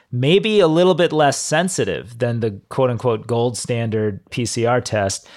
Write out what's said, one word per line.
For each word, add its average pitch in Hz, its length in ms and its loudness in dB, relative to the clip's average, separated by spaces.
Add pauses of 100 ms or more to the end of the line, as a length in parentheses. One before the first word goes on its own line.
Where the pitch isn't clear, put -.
(120)
maybe 175 480 2
a 170 80 6
little 180 260 4
bit 165 180 2
less 147 240 2
sensitive 117 840 -4
than 120 180 0
the 107 300 -4
quote 131 220 0
unquote 110 360 -2
gold 120 320 -2
standard 110 640 -4 (100)
P 123 140 -4
C 113 220 -2
R 120 140 2
test, 101 460 -2 (100)